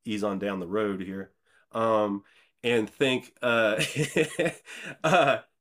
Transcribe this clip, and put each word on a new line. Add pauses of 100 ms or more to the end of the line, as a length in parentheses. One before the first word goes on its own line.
ease
on
down
the
road
here, (400)
um, (380)
and
think,
uh, (600)
<laughs>
uh, (240)